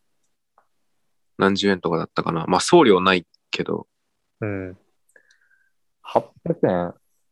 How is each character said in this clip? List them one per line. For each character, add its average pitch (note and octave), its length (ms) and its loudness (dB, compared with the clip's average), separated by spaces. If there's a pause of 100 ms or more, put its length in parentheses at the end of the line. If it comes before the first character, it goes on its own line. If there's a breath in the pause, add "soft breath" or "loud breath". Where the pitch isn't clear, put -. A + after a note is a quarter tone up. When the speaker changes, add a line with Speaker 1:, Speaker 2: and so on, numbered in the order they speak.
(1400)
Speaker 1:
何 G2 160 2
十 G2 140 -2
円 F#2 120 0
と E2+ 100 -4
か E2 80 0
だ E2 60 -6
っ - 40 -12
た - 140 -6
か - 100 -4
な。 E2 140 -6
ま C#3+ 120 2
あ、 - 20 0
送 F3 240 6
料 G2 160 4
な F#2 140 4
い F2+ 120 -2 (240)
け - 140 -6
ど。 - 220 -8 (540)
Speaker 2:
う A2 60 -6
ん。 F#2+ 320 -10 (1200)
八 - 220 -4 (200)
百 D#3+ 240 -2
円？ F2 260 -2 (380)